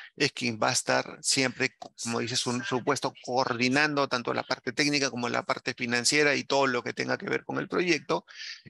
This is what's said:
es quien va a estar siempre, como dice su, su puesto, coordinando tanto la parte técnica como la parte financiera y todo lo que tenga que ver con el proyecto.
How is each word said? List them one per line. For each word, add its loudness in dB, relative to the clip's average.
es 2
quien -2
va 2
a 4
estar 0
siempre, 0
como -4
dice -2
su, 0
su -2
puesto, 0
coordinando 2
tanto -2
la -2
parte -4
técnica 2
como -4
la -2
parte -4
financiera 2
y -2
todo 4
lo 0
que -6
tenga -2
que -10
ver -2
con -6
el -4
proyecto. 0